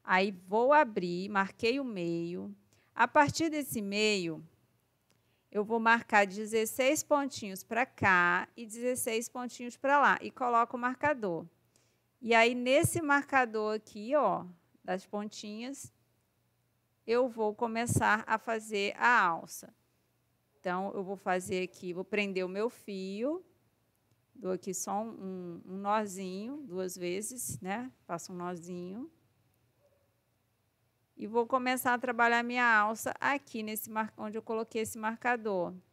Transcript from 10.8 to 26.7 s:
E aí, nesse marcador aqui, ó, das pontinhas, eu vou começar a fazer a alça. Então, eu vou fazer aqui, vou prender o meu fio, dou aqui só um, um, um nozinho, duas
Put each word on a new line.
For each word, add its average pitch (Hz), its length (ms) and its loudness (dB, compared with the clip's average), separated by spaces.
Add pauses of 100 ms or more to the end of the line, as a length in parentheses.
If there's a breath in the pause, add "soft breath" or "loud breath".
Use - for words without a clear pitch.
E 226 120 2
aí, 233 220 6
nesse 269 460 2
marcador 254 760 2
aqui, 220 400 -6
ó, 175 300 2 (360)
das 180 240 -6
pontinhas, 214 840 -10 (1120)
eu 247 220 2
vou 220 260 -2
começar 226 720 2
a 220 120 0
fazer 220 580 -4
a 233 240 6
alça. - 540 -2 (840)
Então, 185 380 -4
eu 196 80 -4
vou 190 140 -6
fazer 185 460 0
aqui, 180 280 -8
vou 185 140 -6
prender 196 400 0
o 180 40 -6
meu 208 200 -2
fio, 208 760 -6 (880)
dou 185 200 -6
aqui 185 200 -6
só 202 280 -4
um, 226 80 -8
um, 185 520 -10 (120)
um 190 60 -10
nozinho, 202 840 -4
duas 185 320 -6